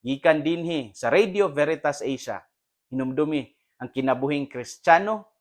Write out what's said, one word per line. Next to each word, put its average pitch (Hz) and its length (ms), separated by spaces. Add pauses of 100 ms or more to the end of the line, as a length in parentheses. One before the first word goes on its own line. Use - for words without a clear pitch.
Gikan 139 400
dinhi 160 480
sa - 160
Radio 190 400
Veritas 147 560
Asia, 123 400 (480)
hinumdumi 135 560 (320)
ang 123 80
kinabuhing 135 560
Kristiyano 180 840 (100)